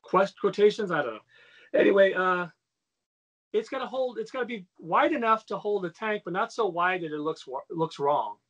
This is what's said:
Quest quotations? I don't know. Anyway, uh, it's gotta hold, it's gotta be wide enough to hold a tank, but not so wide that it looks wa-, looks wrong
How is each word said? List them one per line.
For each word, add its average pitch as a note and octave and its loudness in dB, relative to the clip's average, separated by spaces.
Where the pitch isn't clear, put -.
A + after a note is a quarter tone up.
Quest F#3+ 0
quotations? G3+ 2
I D3+ 0
don't A#2 -6
know. G#2 -14
Anyway, G3 6
uh, F3+ 0
it's A3+ -2
gotta C4 -6
hold, B3 -4
it's A3 -8
gotta B3+ -6
be G#3+ -10
wide A#3 2
enough A3 0
to G#3 -6
hold G3+ -2
a E3 -6
tank, G#3+ -6
but F3 -8
not G#3 -4
so A3 0
wide F3 0
that D#3 -8
it D3+ -6
looks D#3 -6
wa-, C3 -8
looks D#3+ -4
wrong C#3 0